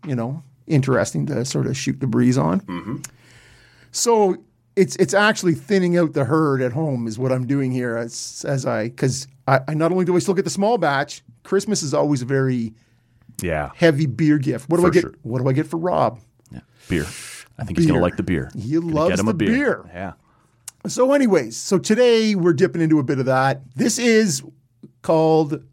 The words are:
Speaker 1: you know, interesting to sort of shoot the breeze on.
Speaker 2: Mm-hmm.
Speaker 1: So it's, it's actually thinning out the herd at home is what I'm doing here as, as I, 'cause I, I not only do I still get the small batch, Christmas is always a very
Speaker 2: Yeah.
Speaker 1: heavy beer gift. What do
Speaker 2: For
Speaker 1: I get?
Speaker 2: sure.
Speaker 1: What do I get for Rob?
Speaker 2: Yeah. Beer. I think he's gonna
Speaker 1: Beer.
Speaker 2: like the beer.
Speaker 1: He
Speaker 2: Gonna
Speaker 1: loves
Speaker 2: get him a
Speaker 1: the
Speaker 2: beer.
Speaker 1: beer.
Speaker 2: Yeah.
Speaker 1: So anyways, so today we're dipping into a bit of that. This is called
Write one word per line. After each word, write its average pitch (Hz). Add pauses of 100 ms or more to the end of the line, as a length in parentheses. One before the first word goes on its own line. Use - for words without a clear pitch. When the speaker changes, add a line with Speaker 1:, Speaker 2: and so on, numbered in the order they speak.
Speaker 1:
you 147
know, 123 (240)
interesting 135
to 127
sort 135
of 127
shoot 135
the 135
breeze 123
on. 160
Speaker 2:
Mm-hmm. 95 (920)
Speaker 1:
So 214 (400)
it's, 190
it's 190
actually 196
thinning 175
out 165
the 139
herd 143
at 127
home 135
is 110
what 127
I'm 127
doing 135
here 123
as, -
as 135
I, 117
'cause 131 (200)
I, 135
I 151
not 160
only 185
do 180
I 180
still 190
get 185
the 170
small 202
batch, 143 (200)
Christmas 196
is 139
always 147
a 123
very 127 (680)
Speaker 2:
Yeah. 76
Speaker 1:
heavy 147
beer 151
gift. 127
What 165
do 175
Speaker 2:
For 175
Speaker 1:
I -
get? 170
Speaker 2:
sure. -
Speaker 1:
What 123
do 131
I 135
get 147
for 170
Rob? 151 (320)
Speaker 2:
Yeah. 60 (280)
Beer. 78 (540)
I 131
think 95
he's 165
gonna 85
Speaker 1:
Beer. -
Speaker 2:
like 87
the 98
beer. 78
Speaker 1:
He 113
Speaker 2:
Gonna 165
Speaker 1:
loves 160
Speaker 2:
get 180
him 202
a 226
Speaker 1:
the 185
Speaker 2:
beer. 208
Speaker 1:
beer. 85
Speaker 2:
Yeah. 90 (760)
Speaker 1:
So 262
anyways, 185
so -
today 220
we're 175
dipping 165
into 156
a 147
bit 131
of 127
that. 135 (140)
This 220
is 220 (640)
called 160